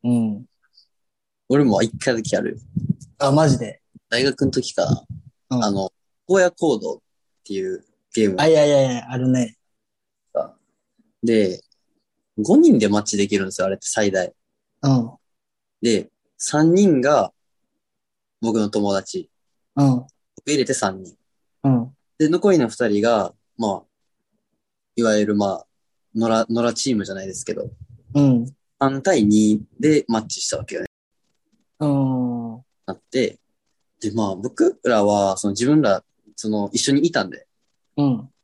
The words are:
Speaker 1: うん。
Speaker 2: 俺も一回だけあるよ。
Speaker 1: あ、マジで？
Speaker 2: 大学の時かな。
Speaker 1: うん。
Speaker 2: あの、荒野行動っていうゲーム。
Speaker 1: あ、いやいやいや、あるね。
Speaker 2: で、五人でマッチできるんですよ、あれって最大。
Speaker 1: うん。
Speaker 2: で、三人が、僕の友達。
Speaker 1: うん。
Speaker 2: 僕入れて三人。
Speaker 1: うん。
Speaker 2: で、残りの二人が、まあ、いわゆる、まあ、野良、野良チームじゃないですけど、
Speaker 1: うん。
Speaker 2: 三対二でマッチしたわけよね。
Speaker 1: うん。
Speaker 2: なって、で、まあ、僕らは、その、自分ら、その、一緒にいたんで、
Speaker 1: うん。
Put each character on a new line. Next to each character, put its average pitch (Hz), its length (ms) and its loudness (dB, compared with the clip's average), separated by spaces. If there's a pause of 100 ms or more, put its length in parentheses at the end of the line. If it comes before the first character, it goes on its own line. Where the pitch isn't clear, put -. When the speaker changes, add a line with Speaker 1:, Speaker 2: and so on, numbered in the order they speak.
Speaker 1:
う 123 40 0
ん。 117 360 -2 (1040)
Speaker 2:
俺 143 160 4
も 101 180 2
一 113 160 -4
回 127 160 -2
だ 110 80 -6
け - 140 -4
あ 92 60 -2
る - 100 -6
よ。 - 40 -14 (640)
Speaker 1:
あ、 139 140 2
マ 151 160 4
ジ - 100 2
で？ 107 240 -10 (260)
Speaker 2:
大 120 140 0
学 135 240 0
の 131 60 -2
時 - 200 -4
か - 140 -2
な。 - 180 -2 (460)
Speaker 1:
う 127 80 -2
ん。 117 60 0
Speaker 2:
あ 208 80 0
の、 196 200 -4 (360)
荒 185 160 4
野 180 80 2
行 143 260 0
動 85 200 -8
っ - 20 -20 (440)
て 101 100 -10
い 95 200 -6
う - 100 -14 (300)
ゲ 107 140 2
ー - 20 2
ム。 92 80 -4
Speaker 1:
あ、 151 80 2
い 160 60 6
や 151 120 6
い 147 60 2
や 135 220 4
い - 20 -4
や、 120 160 -10
あ 127 80 -6
る 127 100 0
ね。 123 300 0 (1700)
Speaker 2:
で、 107 360 0 (760)
五 165 180 4
人 302 220 6
で 107 100 2
マ 104 120 2
ッ - 20 -12
チ 104 140 -6
で 101 100 0
き 104 100 -2
る 98 80 0
ん 95 40 -8
で 95 40 -12
す - 80 -10
よ、 92 60 0
あ 95 40 -2
れ 98 60 -2
っ - 20 -20
て - 100 -12
最 104 240 0
大。 92 200 -2 (500)
Speaker 1:
う 143 60 0
ん。 123 220 2 (720)
Speaker 2:
で、 110 260 0 (300)
三 156 340 2
人 180 280 4
が、 131 320 2 (1080)
僕 113 200 0
の 104 100 -2
友 101 240 -2
達。 95 340 -6 (460)
Speaker 1:
う 143 100 2
ん。 131 120 4
Speaker 2:
僕 127 120 -8 (380)
入 147 100 0
れ 127 80 0
て 135 80 -4
三 95 300 -4
人。 87 140 -20 (480)
Speaker 1:
う 139 40 2
ん。 123 280 0 (200)
Speaker 2:
で、 156 120 2
残 175 240 2
り 170 60 4
の 120 100 2
二 113 200 -4
人 104 140 0
が、 110 320 0 (240)
ま 113 100 -2
あ、 92 140 -4 (1120)
い 117 60 0
わ 110 140 2
ゆ 104 100 0
る、 104 100 -2
ま 101 100 0
あ、 95 200 -6 (480)
野 113 160 -2
良、 113 180 0
野 117 160 -2
良 117 80 0
チ 123 220 -4
ー - 20 -2
ム 101 80 -4
じ 95 80 -10
ゃ - 20 -8
な 95 80 -10
い 98 40 -12
で 92 80 -12
す - 100 -14
け - 80 -8
ど、 - 180 -10 (440)
Speaker 1:
う 143 60 2
ん。 127 260 2 (320)
Speaker 2:
三 135 240 -2
対 151 220 2
二 107 380 2 (160)
で 147 300 2
マ 113 120 0
ッ 110 60 -14
チ - 140 -10
し - 80 -6
た - 80 -4
わ - 80 -8
け - 120 -12
よ 82 40 -6
ね。 - 60 -10 (960)
Speaker 1:
う 151 60 -2
ん。 127 800 -2 (220)
Speaker 2:
な 95 80 -10
っ - 40 -18
て、 - 400 -4 (640)
で、 107 120 -6
ま 107 160 -2
あ、 95 60 -6
僕 113 480 -2
ら 110 220 2
は、 101 320 2
そ 104 120 -4
の、 98 40 -2
自 113 140 -2
分 151 160 4
ら、 101 200 2 (340)
そ 110 120 -8
の、 104 240 -4
一 - 60 -2
緒 - 140 0
に 143 140 2
い 165 60 0
た 104 100 -2
ん 95 60 -6
で、 - 180 -18 (520)
Speaker 1:
う 143 40 0
ん。 123 280 -2 (140)